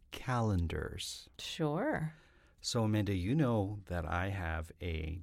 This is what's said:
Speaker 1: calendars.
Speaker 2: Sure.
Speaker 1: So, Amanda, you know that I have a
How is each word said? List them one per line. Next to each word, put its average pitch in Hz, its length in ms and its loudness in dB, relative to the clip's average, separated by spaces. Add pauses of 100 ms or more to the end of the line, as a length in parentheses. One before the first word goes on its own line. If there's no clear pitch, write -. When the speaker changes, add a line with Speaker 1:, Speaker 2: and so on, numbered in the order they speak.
(120)
Speaker 1:
calendars. 95 1160 -2 (100)
Speaker 2:
Sure. 160 760 -2 (480)
Speaker 1:
So, 117 220 0
Amanda, 107 300 4
you 95 220 2
know 110 500 4
that 85 260 -2
I 90 180 0
have 82 420 -4 (100)
a 80 420 -4